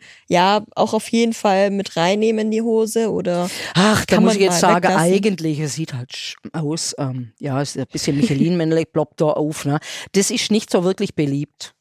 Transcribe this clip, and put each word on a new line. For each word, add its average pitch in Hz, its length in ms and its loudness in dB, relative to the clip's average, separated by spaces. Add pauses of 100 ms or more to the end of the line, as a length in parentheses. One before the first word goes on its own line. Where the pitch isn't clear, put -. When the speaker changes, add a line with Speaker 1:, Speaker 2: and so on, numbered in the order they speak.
(300)
Speaker 1:
ja, 190 340 2 (120)
auch 214 180 0
auf 220 160 -2
jeden 233 240 2
Fall 202 380 2
mit 196 260 -4
reinnehmen 214 480 0
in 220 60 -2
die 220 100 -2
Hose 220 500 0
oder 175 380 -2 (240)
Speaker 2:
Ach, 208 320 2
da - 100 2
Speaker 1:
kann 214 80 6
Speaker 2:
muss 226 100 6
Speaker 1:
man 208 40 0
Speaker 2:
ich 196 60 4
jetzt 180 180 2
Speaker 1:
mal 180 120 4
Speaker 2:
sagen, 175 160 2
Speaker 1:
weglassen? 180 240 2
Speaker 2:
eigentlich, 165 460 0
es 151 140 -4
sieht 156 220 -8
halt 123 160 -10
sch-, - 240 -12 (180)
aus, 160 460 -4
ähm, 127 400 -6
ja, 135 220 -4
es 143 140 -6
ist 135 60 -6
ein 127 100 -6
bisschen 147 260 -2
Michelin-Männle, 160 680 2
<laughs> - 80 -20
ploppt - 280 -4
da 165 80 4
auf, 151 360 -2
ne? 143 140 0 (320)
Das 196 200 2
ist - 200 -2
nicht 214 180 0
so 190 140 2
wirklich 190 320 -2
beliebt, 143 640 -4